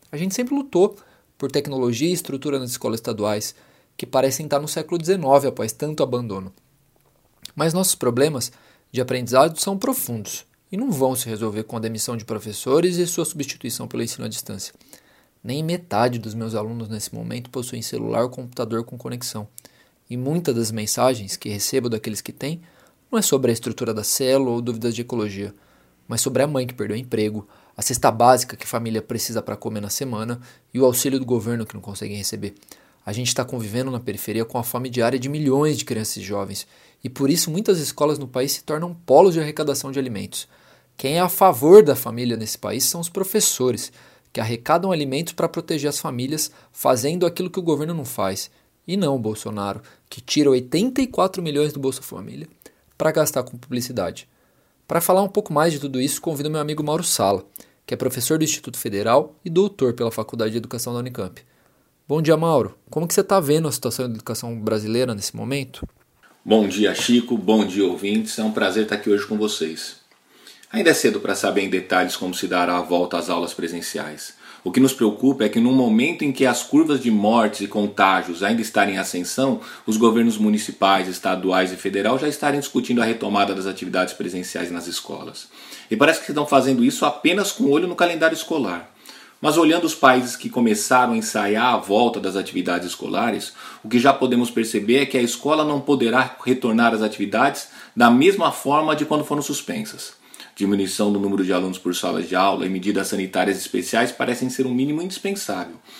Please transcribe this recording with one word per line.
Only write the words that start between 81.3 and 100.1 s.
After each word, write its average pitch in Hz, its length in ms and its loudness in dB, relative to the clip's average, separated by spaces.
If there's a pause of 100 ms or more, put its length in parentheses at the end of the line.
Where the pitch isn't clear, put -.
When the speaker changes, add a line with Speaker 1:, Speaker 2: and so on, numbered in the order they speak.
Speaker 2:
e 92 60 -10
federal 101 420 0
já 151 80 -2
estarem 143 320 -2
discutindo 123 420 0
a 113 40 2
retomada 104 500 0
das 95 100 -6
atividades 92 480 -4
presenciais 90 560 -6
nas 85 160 -8
escolas. 80 640 -12 (420)
E 110 60 -2
parece 147 240 6
que - 120 -8
estão 147 140 0
fazendo 131 380 4
isso 139 220 2
apenas 175 440 2
com - 140 -2
o 139 60 4
olho 160 180 4
no 175 80 -4
calendário 160 400 2
escolar. 104 580 -4 (460)
Mas, 151 180 2
olhando 165 280 4
os 156 100 -2
países 127 400 4
que - 140 -8
começaram 120 640 2
a 113 40 0
ensaiar 110 560 0
a 113 40 2
volta 110 420 2
das 92 160 -4
atividades 90 540 -4
escolares, - 640 -4 (280)
o 110 60 -14
que 120 120 4
já 135 120 6
podemos 123 400 2
perceber 110 460 2
é 139 80 2
que 135 120 -2
a 123 40 2
escola 147 420 0
não 147 160 0
poderá 127 640 2
retornar 117 500 4
às 107 80 0
atividades 107 680 0 (260)
da 120 160 8
mesma 165 400 6
forma 151 460 2
de 147 80 -2
quando 151 180 0
foram 147 180 -2
suspensas, - 760 -8 (400)